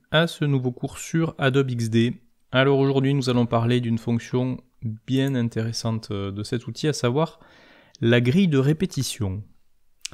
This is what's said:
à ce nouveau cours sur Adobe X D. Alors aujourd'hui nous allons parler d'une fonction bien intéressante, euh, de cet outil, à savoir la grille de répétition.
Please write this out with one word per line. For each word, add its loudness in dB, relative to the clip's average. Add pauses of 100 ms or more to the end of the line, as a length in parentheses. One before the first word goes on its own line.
(120)
à 4
ce -4
nouveau 0
cours -8
sur -2
Adobe 2
X -2
D. 2 (300)
Alors 4
aujourd'hui 2
nous 0
allons 2
parler 2
d'une -2
fonction -4 (220)
bien -2
intéressante, -4
euh, -4
de -6
cet -6
outil, -4
à 0
savoir -2 (600)
la 4
grille 4
de 4
répétition. -2 (720)